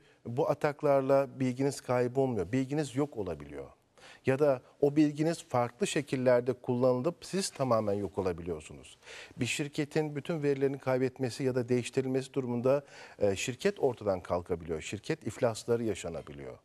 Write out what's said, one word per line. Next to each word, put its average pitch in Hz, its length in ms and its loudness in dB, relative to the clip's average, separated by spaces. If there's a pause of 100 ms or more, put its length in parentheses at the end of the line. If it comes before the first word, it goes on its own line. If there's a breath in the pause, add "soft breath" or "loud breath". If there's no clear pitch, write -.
(260 soft breath)
bu 123 240 0
ataklarla 139 880 2
bilginiz 135 420 0
kaybolmuyor, 123 680 0
bilginiz 131 440 -2
yok 143 220 -2
olabiliyor. 73 480 -8 (600 loud breath)
Ya 131 140 2
da 139 220 4 (200 soft breath)
o 143 140 4
bilginiz 151 480 2
farklı - 440 -2
şekillerde 127 680 2
kullanılıp 123 680 0
siz - 280 -4
tamamen 110 440 2
yok 101 240 -4
olabiliyorsunuz. 85 800 -6 (400 loud breath)
Bir 123 80 -2
şirketin 147 680 -2
bütün 147 280 -4
verilerini 139 340 2
kaybetmesi 131 680 0
ya 127 120 0
da 120 140 0
değiştirilmesi 131 640 0
durumunda, 131 500 0 (360 loud breath)
e, 101 160 4
şirket 185 440 -2
ortadan 104 420 0
kalkabiliyor. 85 600 -2
Şirket - 460 -6
iflasları 117 560 0
yaşanabiliyor. 78 800 -6